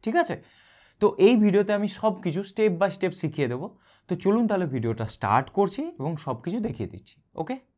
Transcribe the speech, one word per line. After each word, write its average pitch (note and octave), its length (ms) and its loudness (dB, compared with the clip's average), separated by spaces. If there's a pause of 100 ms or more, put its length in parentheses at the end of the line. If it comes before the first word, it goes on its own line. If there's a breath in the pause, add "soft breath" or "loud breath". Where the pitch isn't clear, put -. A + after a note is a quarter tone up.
ঠিক A3+ 120 -2
আছে? E4+ 260 0 (580 soft breath)
তো G3+ 180 4
এই G#3+ 180 8
ভিডিওতে G#3 380 4
আমি G#3 140 -2
সব G#3 340 -2
কিছু F3 200 -4
step G3+ 380 0
by F#3+ 100 2
step F3+ 220 -2
শিখিয়ে D3 360 -4
দেবো। C3 300 -8 (300 soft breath)
তো F3+ 80 -2
চলুন G#3+ 320 2
তাহলে F#3+ 180 0
ভিডিওটা A2+ 400 -2
স্টার্ট A2 440 0
করছি G3+ 500 -2
এবং D#3 180 -4
সব C3 240 -8
কিছু G3 180 -4
দেখিয়ে B2 300 -6
দিচ্ছি। - 260 -20 (200)
ওকে? B3+ 220 -8 (200)